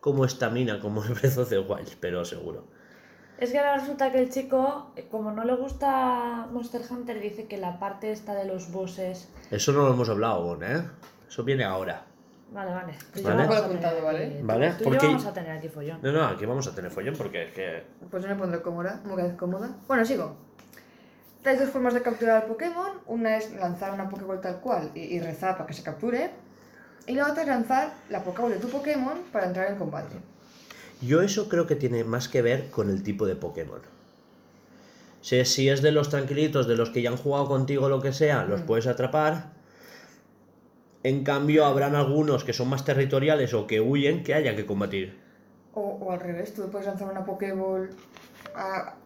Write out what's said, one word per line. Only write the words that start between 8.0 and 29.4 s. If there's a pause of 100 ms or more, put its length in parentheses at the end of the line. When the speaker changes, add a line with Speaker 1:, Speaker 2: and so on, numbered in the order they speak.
Speaker 2:
esta
de
los
bosses (220)
Speaker 1:
Eso
no
lo
hemos
hablado
aún,
¿eh? (460)
Eso
viene
ahora. (480)
Speaker 2:
Vale,
vale. (180)
Pues
Speaker 1:
¿Vale?
Speaker 2:
yo
vamos
a
Speaker 3:
Apuntado,
Speaker 2:
tener
Speaker 3:
¿vale?
Speaker 2:
aquí,
Speaker 1:
¿Vale?
Speaker 2:
tú
y
yo
Speaker 1:
Porque
Speaker 2:
vamos
a
tener
aquí
follón.
Speaker 1:
No,
no,
aquí
vamos
a
tener
follón
porque
es
que (260)
Speaker 3:
Pues
yo
me
pondré
cómoda,
me
voy
a
quedar
cómoda. (100)
Bueno,
sigo. (1080)
Hay
dos
formas
de
capturar
al
Pokémon. (160)
Una
es
lanzar
una
Pokéball
tal
cual
y,
y
rezar
para
que
se
capture. (760)
Y
la
otra
es
lanzar (160)
la
Pokéball
de
tu
Pokémon (140)
para